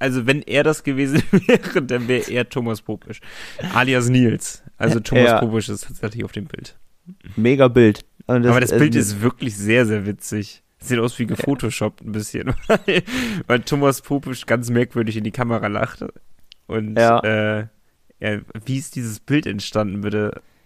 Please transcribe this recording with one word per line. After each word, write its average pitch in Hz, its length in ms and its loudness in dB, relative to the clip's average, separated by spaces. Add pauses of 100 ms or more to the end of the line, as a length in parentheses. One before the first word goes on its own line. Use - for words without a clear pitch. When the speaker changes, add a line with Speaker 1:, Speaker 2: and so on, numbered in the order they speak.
Speaker 1:
also 127 260 -2
wenn 139 160 2
er 139 220 0
das 151 180 0
gewesen 139 440 0
<laughs> - 40 -4 (160)
wäre, 196 360 2
dann 123 260 -2
wäre 123 220 0
er 120 180 -2
Thomas 117 320 -4
Popisch. - 400 -12 (540)
Alias 123 340 4
Nils. 127 540 2 (160)
Also 117 220 2
Thomas 123 260 4
Speaker 2:
Ja. 113 140 4
Speaker 1:
Popisch 110 280 -2
ist 107 180 -8
tatsächlich 110 380 -8
auf - 80 -10
dem 107 140 -10
Bild. - 320 -16 (580)
Speaker 2:
Mega 127 320 6
Bild. 117 380 6 (200)
Und 120 180 2
das, 123 60 6
Speaker 1:
Aber 123 100 6
das 123 120 0
Speaker 2:
äh, 117 60 4
Speaker 1:
Bild 147 160 4
ist 104 260 0
wirklich 117 380 -2
sehr, 110 260 4
sehr 107 220 0
witzig. - 560 -8 (160)
Sieht 123 200 -4
aus 120 200 -2
wie 123 60 -2
Speaker 2:
Ja. 104 100 -6
Speaker 1:
gefotoshoppt 110 680 -4
ein 110 100 -10
bisschen, 107 480 -6
<laughs> - 60 -16
weil, 190 360 0 (440)
weil 123 140 2
Thomas 139 400 0
Popisch 135 460 -6
ganz 120 240 -2
merkwürdig 117 480 -2
in 107 60 -6
die 110 80 -6
Kamera 117 340 -4
lacht. - 360 -6 (640)
Und, 107 320 -6
Speaker 2:
Ja. 117 220 4
Speaker 1:
äh, 107 460 0 (540)
ja, 104 180 -4 (260)
wie 131 140 -4
ist - 180 -12
dieses 113 240 -8
Bild 147 260 0
entstanden, 101 540 -4
bitte? 104 400 -4 (260)